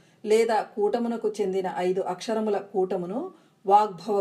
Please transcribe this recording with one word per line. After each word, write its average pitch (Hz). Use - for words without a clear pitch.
లేదా 220
కూటమునకు 233
చెందిన 190
ఐదు 185
అక్షరముల 214
కూటమును 185
వాగ్భవ 202